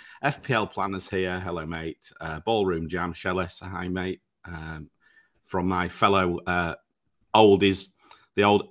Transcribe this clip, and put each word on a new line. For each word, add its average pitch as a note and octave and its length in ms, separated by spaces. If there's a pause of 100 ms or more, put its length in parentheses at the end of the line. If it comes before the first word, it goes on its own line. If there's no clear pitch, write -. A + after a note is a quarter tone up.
(220)
F D3 200
P - 100
L A2 140
Planners G2 420
here. F#2 320
Hello, F2 240
mate. E2 560
Uh, D#2 200
Ballroom F#2 500
Jam, F2 240
Shellis. F#2 480
Hi, F2+ 260
mate. F#2 320 (240)
Um, D#2+ 460 (560)
from F2+ 200
my F2+ 220
fellow, F#2 580
uh, F2 280 (600)
oldies, G2 560 (440)
the G2+ 80
old G#2 280